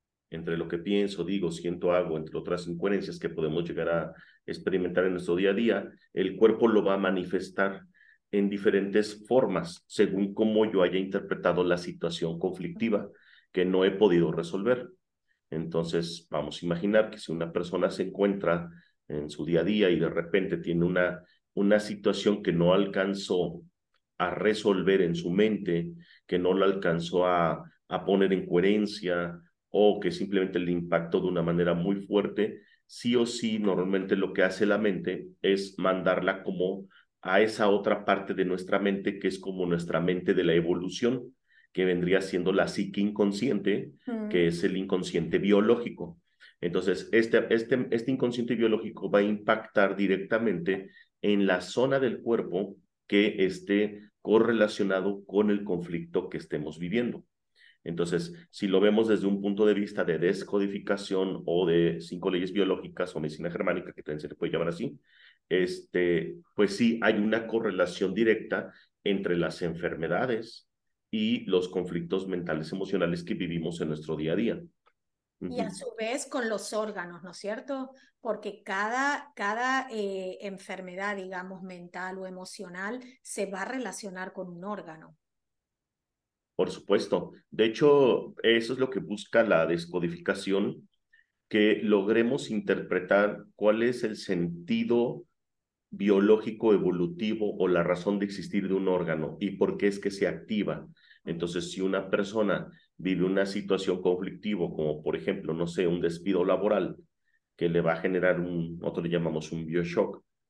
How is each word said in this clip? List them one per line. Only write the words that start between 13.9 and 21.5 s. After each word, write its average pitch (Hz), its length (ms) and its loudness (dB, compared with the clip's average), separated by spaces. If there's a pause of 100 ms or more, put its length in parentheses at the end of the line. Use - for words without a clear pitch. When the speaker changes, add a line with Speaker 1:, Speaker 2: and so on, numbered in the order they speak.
Speaker 1:
podido 87 420 6
resolver. 98 560 -2 (600)
Entonces, 85 800 -4
vamos 76 320 -6
a 87 40 -4
imaginar 101 440 2
que - 80 -16
si - 140 -8
una 82 200 -4
persona 90 380 0
se 95 140 -4
encuentra 95 640 0 (380)
en 73 200 -6
su 76 160 -10
día 82 160 4
a 82 40 2
día 101 260 4
y 82 80 4
de 82 120 2
repente 87 480 0
tiene 85 260 0
una, 90 380 0 (320)